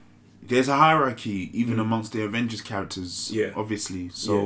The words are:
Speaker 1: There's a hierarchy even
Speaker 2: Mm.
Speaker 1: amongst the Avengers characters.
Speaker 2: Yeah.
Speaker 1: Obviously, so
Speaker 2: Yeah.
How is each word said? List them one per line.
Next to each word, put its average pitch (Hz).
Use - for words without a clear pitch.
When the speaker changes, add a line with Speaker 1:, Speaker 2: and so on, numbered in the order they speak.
Speaker 1:
There's 127
a 139
hierarchy 131
even 113
Speaker 2:
Mm. -
Speaker 1:
amongst 110
the 110
Avengers 113
characters. 92
Speaker 2:
Yeah. 104
Speaker 1:
Obviously, 98
so 101
Speaker 2:
Yeah. -